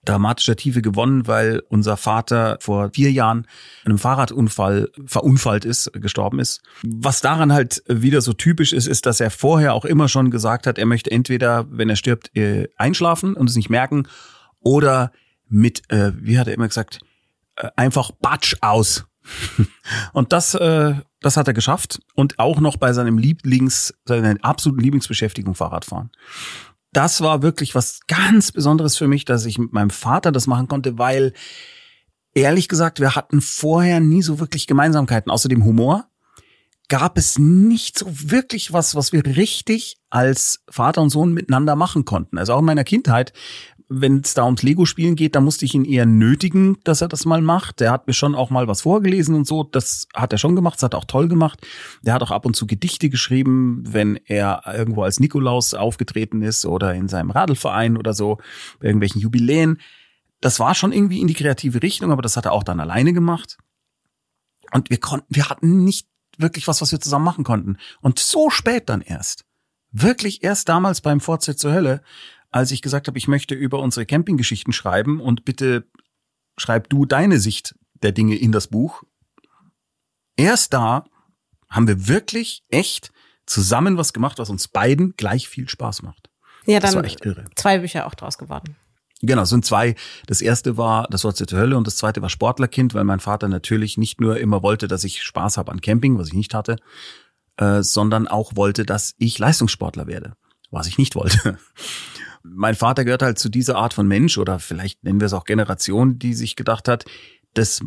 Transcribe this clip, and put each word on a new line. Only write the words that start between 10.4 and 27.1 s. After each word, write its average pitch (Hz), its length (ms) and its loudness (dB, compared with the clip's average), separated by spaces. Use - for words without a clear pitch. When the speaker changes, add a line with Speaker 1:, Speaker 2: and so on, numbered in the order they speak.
Speaker 1:
hat, 120 100 -2
er 110 80 0
möchte 117 240 0
entweder, 120 640 0
wenn 113 180 -2
er 104 60 2
stirbt, - 420 -2
äh, 101 300 0
einschlafen 170 560 0
und 127 160 2
es 120 60 -2
nicht 113 160 0
merken 135 360 0
oder 131 520 4
mit, 113 420 2
äh, 101 240 2
wie 113 220 0
hat 123 80 2
er 104 80 -4
immer 117 140 -2
gesagt, - 320 -8
äh, - 200 -10
einfach 127 360 0
Batsch - 500 -2
aus. 107 440 0
<laughs> - 560 -4
Und 135 200 0
das, 170 200 0
äh, 160 400 2
das 139 140 2
hat 147 120 2
er 120 80 0
geschafft - 440 -2
und 139 240 2
auch 143 220 2
noch 151 180 2
bei 127 160 2
seinem 120 240 2
Lieblings-, 131 800 2
seiner 113 380 2
absoluten 135 400 0
Lieblingsbeschäftigung 110 720 -2
Fahrradfahren. 85 560 -8
Das 151 260 2